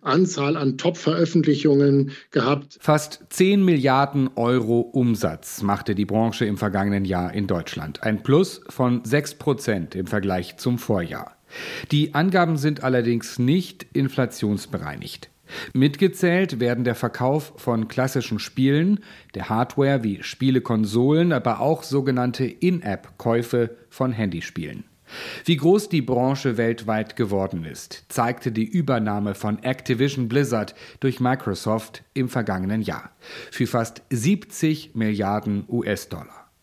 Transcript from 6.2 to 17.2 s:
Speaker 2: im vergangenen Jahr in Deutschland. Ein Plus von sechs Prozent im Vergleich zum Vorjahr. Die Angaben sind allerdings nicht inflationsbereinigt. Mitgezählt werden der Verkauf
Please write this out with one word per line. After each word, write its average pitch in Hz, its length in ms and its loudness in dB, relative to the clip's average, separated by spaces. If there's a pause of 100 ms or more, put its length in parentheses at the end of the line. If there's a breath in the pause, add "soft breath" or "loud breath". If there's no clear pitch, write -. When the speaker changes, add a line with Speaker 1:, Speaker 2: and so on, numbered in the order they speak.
Speaker 2:
im 104 120 -2
vergangenen 98 460 0
Jahr 90 300 -2
in 101 140 -2
Deutschland. 82 560 -6
Ein 107 200 -2
Plus 151 460 2
von 123 340 0
sechs 143 320 -2
Prozent 107 600 -4
im 92 120 -6
Vergleich 95 480 -2
zum 123 220 -2
Vorjahr. 90 580 -4 (560 loud breath)
Die 147 220 2
Angaben 165 420 2
sind 147 300 -2
allerdings 120 520 0
nicht 147 540 0
inflationsbereinigt. 107 1400 -4 (440 loud breath)
Mitgezählt 175 880 2
werden 120 260 0
der 120 100 0
Verkauf 131 600 -2